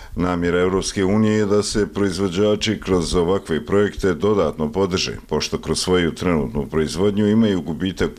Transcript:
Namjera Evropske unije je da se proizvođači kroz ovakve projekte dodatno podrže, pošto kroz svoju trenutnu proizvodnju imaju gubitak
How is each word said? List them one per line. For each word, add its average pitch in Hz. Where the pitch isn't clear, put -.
Namjera 87
Evropske 92
unije 107
je 107
da 101
se 104
proizvođači 101
kroz 87
ovakve 85
projekte 98
dodatno 78
podrže, 90
pošto 76
kroz 78
svoju 87
trenutnu 73
proizvodnju 87
imaju 104
gubitak 82